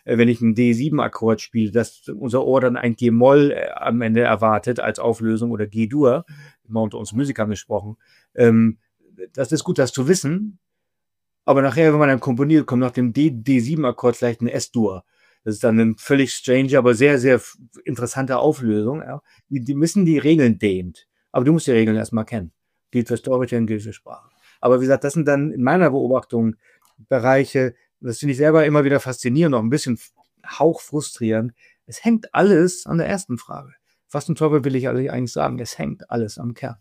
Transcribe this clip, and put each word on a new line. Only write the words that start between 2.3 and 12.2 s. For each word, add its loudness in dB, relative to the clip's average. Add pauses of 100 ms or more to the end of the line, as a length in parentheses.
Ohr 2
dann 0
ein -2
G-Moll, 4
äh, -6
am -2
Ende 0
erwartet 0
als -4
Auflösung -2
oder -4
G-Dur, 0 (420)
mal -4
unter -6
uns -14
Musikern -4
gesprochen, -6 (380)
ähm, 4 (540)
das -4
ist -2
gut, -2
das 0
zu -4
wissen, -2 (880)
aber 4
nachher, 2
wenn 2
man 4
dann 0